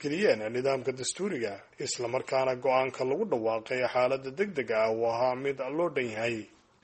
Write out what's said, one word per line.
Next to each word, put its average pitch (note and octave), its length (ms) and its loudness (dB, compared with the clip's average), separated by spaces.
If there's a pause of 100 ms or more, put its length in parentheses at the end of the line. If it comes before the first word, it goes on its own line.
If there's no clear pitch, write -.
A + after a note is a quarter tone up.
geliyeen D3+ 480 2
nidaamka C3 420 0
dastuuriga, B2+ 640 -4 (240)
isla B2+ 300 -4
markaana C3 480 0
go'aanka C3 500 2
lagu D#3 200 0
dhawaaqay A2+ 560 0 (120)
xaaladda C3 400 2
degdega C#3+ 500 -2
ah A2+ 80 4
uu A2+ 140 0
ahaa B2 300 2
mid C3+ 240 -4 (100)
loo E3 200 0
dhan C3+ 200 -2
yahay. A2+ 280 -2 (460)